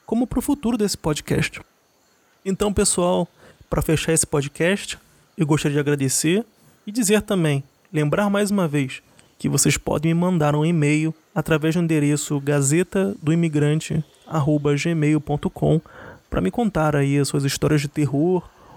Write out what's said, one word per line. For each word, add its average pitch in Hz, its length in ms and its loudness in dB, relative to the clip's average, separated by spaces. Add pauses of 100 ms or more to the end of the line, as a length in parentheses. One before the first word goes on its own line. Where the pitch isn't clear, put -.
como 233 220 -2
pro - 140 -2
futuro 247 360 -2
desse 208 200 -2
podcast. - 640 -4 (800)
Então, 196 300 -2
pessoal, 180 540 0 (420)
pra 156 120 -2
fechar 160 320 0
esse 160 120 2
podcast, 160 720 -2 (400)
eu 160 80 0
gostaria 147 300 0
de 147 40 0
agradecer 147 680 0 (400)
e 208 60 -12
dizer 214 300 2
também, 165 420 0 (300)
lembrar 151 360 0
mais 202 220 0
uma 190 160 2
vez, 139 340 -4 (360)
que - 100 -4
vocês 143 300 2
podem 160 360 0
me 170 60 2
mandar 165 360 2
um 151 100 2
e-mail 156 480 2 (200)
através 156 420 0
do 180 60 2
endereço 147 580 0
gazeta 147 840 0
do 151 100 0
imigrante 156 720 0 (240)
arroba 147 480 0
gmail 151 460 0
ponto 147 280 -4
com 156 300 0 (500)
pra - 120 -2
me 185 100 0
contar 156 440 0
aí 139 220 2
as 139 100 2
suas 143 160 -2
histórias 143 380 0
de 143 60 -4
terror, 151 600 -2 (300)